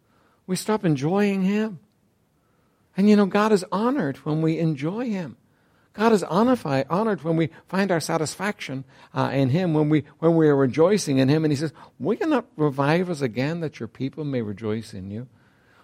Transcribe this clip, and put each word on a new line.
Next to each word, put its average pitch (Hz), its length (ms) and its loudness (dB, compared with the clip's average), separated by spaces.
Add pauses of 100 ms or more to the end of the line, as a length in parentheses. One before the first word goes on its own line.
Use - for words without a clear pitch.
(460)
We 185 80 -4
stop 214 300 -2
enjoying 185 600 0
him. 208 340 -2 (1160)
And 202 140 2
you 208 80 8
know, 208 80 6
God 208 280 2
is 185 200 2
honored 202 460 -2
when 156 240 -4
we 160 160 0
enjoy 165 500 -4
him. 185 300 -8 (560)
God 214 180 2
is 175 100 4
honorifi-, 170 680 0
honored 185 340 -2
when 165 120 0
we 160 120 2 (200)
find 190 220 0
our 170 100 0
satisfaction, 156 840 -6 (300)
uh, 131 180 0
in 135 160 2
him, 170 240 0
when 151 160 2
we, 151 160 2 (140)
when 165 180 2
we 160 120 4
are 143 80 4
rejoicing 147 600 2
in 131 140 4
him. 156 120 2
And 151 100 2
he 135 40 0
says, 151 160 -6 (260)
"Will 175 200 -2
you 370 80 -2
not 302 180 0 (100)
revive 151 540 0
us 147 140 -6
again 135 380 -4
that 151 200 -8
your 110 80 -8
people 143 360 -10
may 131 180 -4
rejoice 107 500 -6
in 98 180 -12
you?" 117 160 -10 (580)